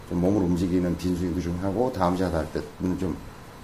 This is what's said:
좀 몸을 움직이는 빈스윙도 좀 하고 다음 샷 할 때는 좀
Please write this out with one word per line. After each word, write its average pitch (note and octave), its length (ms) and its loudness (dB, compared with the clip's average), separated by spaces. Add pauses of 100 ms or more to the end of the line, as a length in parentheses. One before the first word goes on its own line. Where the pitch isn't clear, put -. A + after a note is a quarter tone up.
좀 F2 100 0
몸을 F#2+ 220 4
움직이는 F2 560 2
빈스윙도 F2 420 0
좀 E2+ 220 -2
하고 G2 320 0
다음 F2+ 240 2
샷 F2+ 160 0
할 D#2 180 0
때는 F2+ 480 -2
좀 F2+ 160 -2 (480)